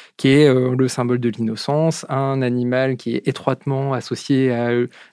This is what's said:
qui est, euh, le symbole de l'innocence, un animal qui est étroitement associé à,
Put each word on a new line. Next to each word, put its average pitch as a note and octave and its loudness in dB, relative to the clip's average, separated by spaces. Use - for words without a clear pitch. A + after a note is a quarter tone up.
qui - 2
est, D3 8
euh, B2+ 2
le C3 2
symbole B2 -2
de A#2+ 0
l'innocence, C#3 -2
un C3+ -2
animal B2 0
qui A#2 -6
est - -6
étroitement C3+ -4
associé C3 0
à, A#2+ -2